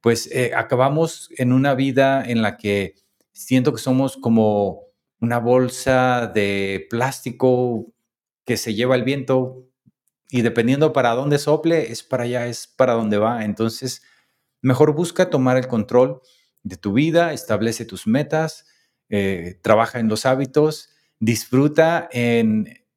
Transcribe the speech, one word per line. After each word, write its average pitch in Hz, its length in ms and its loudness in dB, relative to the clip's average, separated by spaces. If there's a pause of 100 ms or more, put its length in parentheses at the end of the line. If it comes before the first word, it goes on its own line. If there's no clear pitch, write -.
pues, 117 320 0
eh, 127 240 0
acabamos 143 800 0
en 123 160 2
una 135 220 4
vida 135 500 0
en 117 180 -2
la 104 140 -2
que 101 400 -4 (360)
siento 131 400 0
que - 80 -8
somos 131 360 0
como 107 760 0 (300)
una 117 160 -2
bolsa 127 960 2
de 98 560 -2
plástico 123 1040 -2 (500)
que 117 120 -2
se 110 180 -6
lleva 123 220 2
el 120 80 0
viento 131 640 -2 (600)
y 123 140 0
dependiendo 120 500 2
para 127 180 2
dónde 139 280 0
sople, 151 540 0
es - 100 -12
para 123 220 -4
allá, 120 240 -4
es - 180 -12
para 123 280 2
donde 107 240 0
va. 113 260 0
Entonces, 113 580 -4 (600)
mejor 135 320 4
busca 180 360 -2
tomar 127 260 2
el 127 120 -2
control 123 520 0 (440)
de 92 120 -14
tu 101 160 -6
vida, 160 400 2
establece 113 520 -4
tus - 220 -12
metas, 147 600 -2 (440)
eh, 95 520 -4
trabaja 113 380 2
en 110 80 0
los 107 180 -2
hábitos, 143 640 0 (300)
disfruta 147 920 2
en 117 720 0 (120)